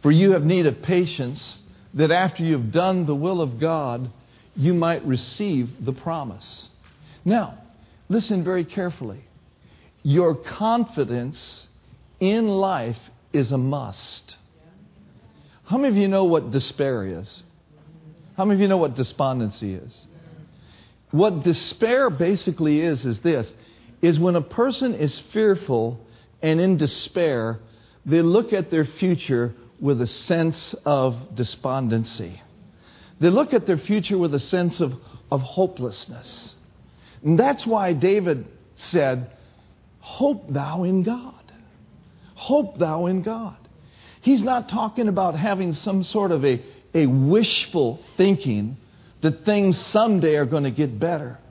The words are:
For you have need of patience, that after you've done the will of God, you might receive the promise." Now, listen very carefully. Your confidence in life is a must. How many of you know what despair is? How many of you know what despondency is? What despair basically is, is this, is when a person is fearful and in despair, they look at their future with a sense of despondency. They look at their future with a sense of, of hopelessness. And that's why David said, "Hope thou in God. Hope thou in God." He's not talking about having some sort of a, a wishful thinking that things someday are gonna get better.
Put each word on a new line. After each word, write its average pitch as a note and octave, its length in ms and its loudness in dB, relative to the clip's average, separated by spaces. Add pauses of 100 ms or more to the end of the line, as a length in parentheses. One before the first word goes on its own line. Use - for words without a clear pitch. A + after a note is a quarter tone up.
For D3 80 4
you F3+ 220 8
have E3 140 4
need F3 200 4
of C3 160 0
patience, D#3+ 760 -2 (340)
that D3+ 180 4
after F3 320 0
you've C3+ 280 0
done F3+ 340 2
the D3 100 0
will E3+ 260 -2
of B2 180 -4
God, C3+ 500 -2 (460)
you E3+ 180 2
might E3+ 320 0
receive B2+ 800 -4
the C3 100 -4
promise." C3 760 -10 (560)
Now, F#3+ 300 0 (520)
listen G#3 360 0
very F3+ 200 -2
carefully. D3+ 560 -8 (840)
Your E3 340 2
confidence D3 1300 -4 (520)
in G#3+ 280 0
life F#3 520 -2 (340)
is C3+ 180 0
a C3+ 60 0
must. B2+ 800 -6 (1300)
How G#3 120 0
many C#4 120 2
of G3+ 80 4
you G3+ 100 4
know F#3+ 160 2
what E3 280 2
despair C3 540 -2
is? F#2 380 -10 (960)
How F#3+ 80 0
many G#3 100 4
of F#3+ 60 4
you G3+ 80 4
know F#3+ 80 4
what D3 180 0
despondency B2 800 -4
is? - 260 -14 (1120)
What E3+ 320 2
despair A#3 680 0
basically D#3+ 720 0
is, D3 240 -2
is A#2 140 -2
this, C#3+ 320 -2 (500)
is E3 180 4
when F3 180 2
a E3 40 0
person B3 520 0
is C#3+ 260 -4
fearful B2+ 800 0 (420)
and D#3+ 200 2
in F#3 160 4
despair, C3+ 840 -2 (460)
they D#3+ 160 4
look G3+ 320 4
at F#3+ 180 -2
their D#3 140 2
future B2+ 680 -2 (260)
with C#3 220 0
a B2 60 0
sense - 680 -2 (120)
of C3 500 0
despondency. A2+ 1040 -4 (800)
They E3+ 100 6
look B3 240 2
at A3+ 120 2
their F3 120 2
future G3+ 400 0
with E3+ 160 0
a C#3+ 60 0
sense F3 400 -2
of, C3+ 160 0 (360)
of C#3 100 0
hopelessness. B2+ 1120 -6 (680)
And D#3 160 4
that's C4 260 2
why G3+ 280 0
David F3 520 2 (300)
said, C3 560 -2 (680)
"Hope B3+ 500 -2
thou D3 340 -4
in F#3 200 2
God. B3 300 -6 (1040)
Hope C4 420 0
thou E3 300 0
in F#3 140 0
God." A3 340 -8 (680)
He's B3 220 4
not B3 240 -2
talking A3 400 -2
about F#3 280 0
having F#3 380 0
some F#3+ 300 -2
sort G3 280 0
of C#3+ 120 2
a, B2+ 180 2 (320)
a D#3+ 120 4
wishful C#3 960 2 (160)
thinking C3 600 2 (440)
that D#3 240 -2
things G3+ 320 4
someday G3 580 2
are D3 100 2
gonna C#3+ 240 0
get B2 300 -2
better. D3 400 -4 (120)